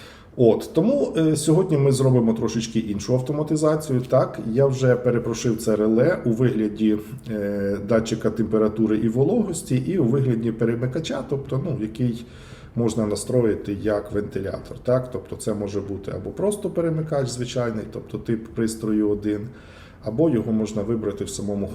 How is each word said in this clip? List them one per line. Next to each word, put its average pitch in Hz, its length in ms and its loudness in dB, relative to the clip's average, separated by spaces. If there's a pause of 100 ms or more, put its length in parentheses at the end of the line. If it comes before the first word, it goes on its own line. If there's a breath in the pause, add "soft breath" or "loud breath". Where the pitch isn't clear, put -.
(360 loud breath)
От, 113 360 6
тому, 262 440 2
е, 156 200 4
сьогодні 160 400 4
ми 139 160 4
зробимо 127 400 4
трошечки 113 460 -2
іншу 104 360 -2
автоматизацію. 151 880 0
Так, 131 380 2 (140)
я 139 140 4
вже 127 300 4
перепрошив 117 600 0
це 107 200 0
реле 113 480 4
у 123 60 2
вигляді, 107 680 2 (320)
е, 101 480 -2 (100)
датчика 113 420 2
температури 107 680 2
і 113 100 0
вологості, 165 680 0
і 156 220 0
у 147 60 4
вигляді 117 480 2
перемикача, 127 800 -2
тобто, 135 340 -4
ну, 139 160 -4
який 110 460 -4 (500 loud breath)
можна 113 300 0
настроїти 104 760 0
як 104 300 -2
вентилятор. 101 680 -6
Так? 127 280 0
Тобто - 260 -8
це 110 180 -4
може 101 260 -4
бути 95 360 -8
або 92 140 -8
просто 202 400 -2
перемикач 156 580 -2
звичайний, 120 640 -4
тобто 107 260 -10
тип 113 300 -4
пристрою 107 600 0
один, 104 300 -2 (640 loud breath)
або 131 260 2
його 110 220 0
можна 107 300 0
вибрати 104 420 -2
в 95 40 -10
самому 101 460 -4